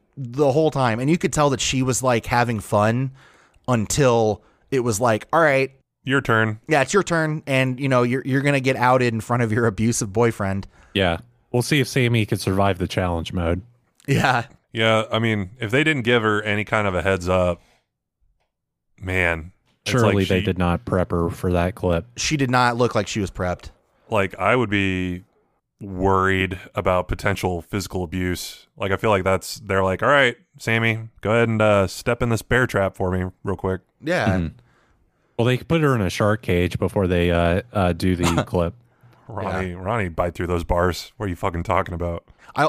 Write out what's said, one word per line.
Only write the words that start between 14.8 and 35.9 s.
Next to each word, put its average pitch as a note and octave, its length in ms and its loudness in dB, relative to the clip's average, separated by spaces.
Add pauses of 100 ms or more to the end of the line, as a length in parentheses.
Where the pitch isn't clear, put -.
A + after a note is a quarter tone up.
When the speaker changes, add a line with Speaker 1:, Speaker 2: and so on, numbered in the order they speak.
Speaker 2:
I A2 80 0
mean, G#2+ 400 -2
if G#2 140 -6
they C3+ 100 4
didn't D3+ 200 0
give A#2 200 2
her G#2+ 200 2
any G#2+ 220 -2
kind G#2+ 220 0
of F#2+ 80 0
a F2 80 0
heads F2+ 260 0
up, F2+ 320 2 (1400)
man, F2 520 -2 (320)
it's - 60 -6
Speaker 3:
Surely A2+ 260 2
Speaker 2:
like F#2+ 120 2
Speaker 3:
they F#2+ 120 2
Speaker 2:
she E2 60 -2
Speaker 3:
did F2+ 120 -2
not F2 260 0
prep F2+ 260 -2
her E2+ 200 -2
for - 220 -4
that F2 220 0
clip. E2+ 320 -2 (100)
Speaker 1:
She - 200 -4
did C3+ 140 -2
not B2 260 2
look A#2+ 180 0
like G#2 140 -2
she - 120 -4
was F#2+ 100 -4
prepped. F2+ 400 -6 (400)
Speaker 2:
Like, G2 280 -2
I G2 180 2
would A#2 140 0
be F#2 540 -2 (560)
worried F#2+ 800 0 (160)
about F2+ 340 0
potential F#2+ 540 -2
physical F#2+ 420 -6
abuse. F2+ 640 -6 (100)
Like, G2 160 -4
I G2 40 0
feel A2+ 140 0
like F#2+ 140 2
that's, F#2+ 360 -2
they're G2 240 -2
like, F#2+ 180 -2
"All A2 60 2
right, C3+ 280 4 (220)
Sammy, A2+ 500 -2 (120)
go G2 100 -2
ahead A#2 180 2
and, A2 140 0
uh, G2+ 240 4
step - 360 -4
in A#2+ 60 0
this A2+ 140 0
bear B2 240 2
trap G2 300 0
for F#2 140 -2
me F#2 200 -2 (140)
real G2 120 -4
quick." F#2 240 -4 (220)
Speaker 1:
Yeah. D3 260 -2
Speaker 3:
Mm-hmm. F#2 180 0 (920)
Well, A#2 80 2
they B2+ 120 2
put E3 220 -2
her C#3+ 140 4